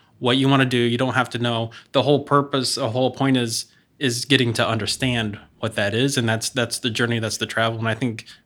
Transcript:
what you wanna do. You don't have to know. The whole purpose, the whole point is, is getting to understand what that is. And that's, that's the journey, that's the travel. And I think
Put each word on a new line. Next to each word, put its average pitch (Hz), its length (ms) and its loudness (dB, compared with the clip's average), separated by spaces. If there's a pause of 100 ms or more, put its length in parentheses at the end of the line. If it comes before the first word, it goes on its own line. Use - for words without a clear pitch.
(200)
what 127 180 2
you 135 120 4
wanna 135 160 6
do. 123 120 0
You 120 200 2
don't 127 160 0
have 127 180 2
to 127 60 -4
know. 117 320 -2 (220)
The 139 100 2
whole 143 220 2
purpose, 143 520 0
the 127 140 -2
whole 127 220 0
point 135 260 2
is, 113 280 -2 (340)
is 123 260 -2
getting 123 280 4
to 110 140 0
understand 110 720 -2 (260)
what 107 120 -6
that 101 180 0
is. 139 240 0
And 117 100 2
that's, 113 220 0
that's 117 300 -2
the 127 100 -4
journey, 117 300 -2
that's 110 180 -4
the 113 80 -4
travel. 113 340 -2
And 113 80 -4
I 110 60 0
think 113 320 -4 (200)